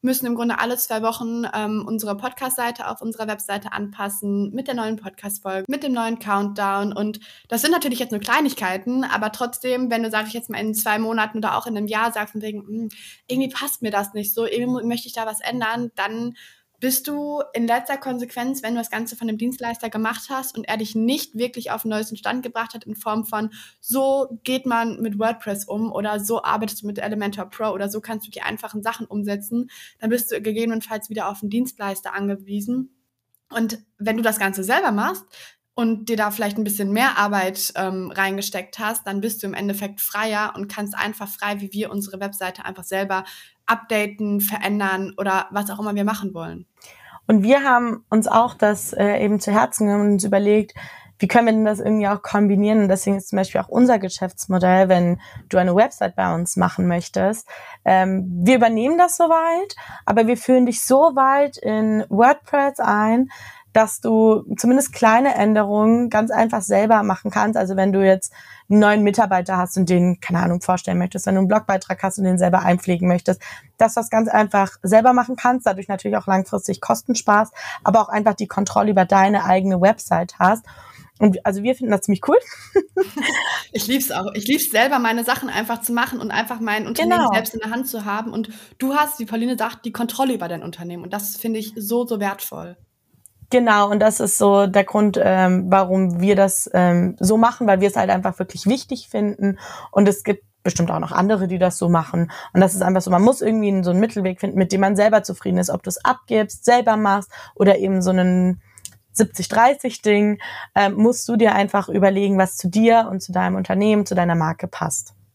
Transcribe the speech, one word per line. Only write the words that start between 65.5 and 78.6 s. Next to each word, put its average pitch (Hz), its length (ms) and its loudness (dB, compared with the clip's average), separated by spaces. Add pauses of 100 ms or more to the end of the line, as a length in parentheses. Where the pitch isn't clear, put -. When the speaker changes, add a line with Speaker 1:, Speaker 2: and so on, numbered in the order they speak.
Speaker 2:
ganz 220 220 0
einfach 226 320 0
selber 214 400 2
machen 208 280 -2
kannst. 214 280 0
Also 190 180 -2
wenn 190 160 2
du 196 120 4
jetzt 190 280 4 (380)
einen 208 100 6
neuen 208 220 6
Mitarbeiter 190 540 2
hast 180 200 -2
und 185 120 2
den, 180 320 4
keine 180 200 -2
Ahnung, 175 200 0
vorstellen 185 380 0
möchtest, 185 280 -4
wenn 185 80 2
du 190 60 2
einen 190 80 2
Blogbeitrag 196 540 -2
hast 190 160 -2
und 196 60 0
den 185 140 2
selber 180 240 4
einpflegen 180 440 0
möchtest, 180 340 0 (360)
dass - 180 2
du 233 60 0
das 226 100 -6
ganz 220 180 2
einfach 202 540 2
selber 220 300 6
machen 247 240 0
kannst, 247 300 0
dadurch 196 200 -2
natürlich 202 300 -4
auch 196 100 -4
langfristig 190 540 -2
Kosten - 340 -2
sparst, 214 380 2 (320)
aber 214 160 6
auch 208 80 0
einfach 214 260 2
die 202 120 -6
Kontrolle 202 440 0